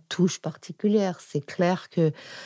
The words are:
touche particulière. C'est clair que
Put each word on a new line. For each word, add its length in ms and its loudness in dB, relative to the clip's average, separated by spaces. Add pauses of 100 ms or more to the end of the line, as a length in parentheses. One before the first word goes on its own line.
touche 300 0
particulière. 880 -2
C'est 200 -6
clair 440 0
que 220 4 (340)